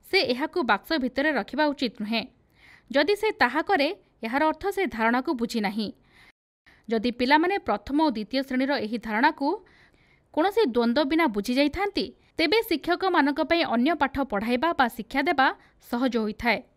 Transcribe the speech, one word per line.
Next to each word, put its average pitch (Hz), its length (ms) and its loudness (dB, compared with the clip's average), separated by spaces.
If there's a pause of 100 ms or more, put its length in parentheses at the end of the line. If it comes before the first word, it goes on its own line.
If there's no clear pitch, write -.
ସେ 370 120 0 (120)
ଏହାକୁ 277 320 -2
ବାକ୍ସ 226 360 0
ଭିତରେ 269 340 -2
ରଖିବା 254 340 -2
ଉଚିତ 277 340 -2
ନୁହେଁ। 214 220 -4 (680)
ଯଦି 294 260 2
ସେ 427 160 -2
ତାହା 262 300 0
କରେ, 302 260 2 (340)
ଏହାର 240 240 -2
ଅର୍ଥ 311 240 -2
ସେ 392 160 -2
ଧାରଣାକୁ 240 480 0
ବୁଝି 233 260 -4
ନାହିଁ। 208 280 -4 (1000)
ଯଦି 226 220 0
ପିଲାମାନେ 302 480 2
ପ୍ରଥମ 262 460 -4
ଓ 311 60 4
ଦ୍ୱିତୀୟ 220 320 -4
ଶ୍ରେଣୀର 262 360 -2
ଏହି 214 200 -4
ଧାରଣାକୁ 262 500 0 (840)
କୌଣସି 392 320 2
ଦ୍ୱନ୍ଦ୍ୱ 240 440 0
ବିନା 320 160 2
ବୁଝି 208 280 -2
ଯାଇଥାନ୍ତି, 294 500 0 (320)
ତେବେ 330 260 2
ଶିକ୍ଷକମାନଙ୍କ 339 800 0
ପାଇଁ 330 220 2
ଅନ୍ୟ 247 300 2
ପାଠ 277 220 -2 (140)
ପଢ଼ାଇବା 240 420 -2
ବା 285 160 2
ଶିକ୍ଷା 233 340 -4
ଦେବା 277 240 2 (440)
ସହଜ 240 260 0
ହୋଇଥାଏ। 214 420 0 (180)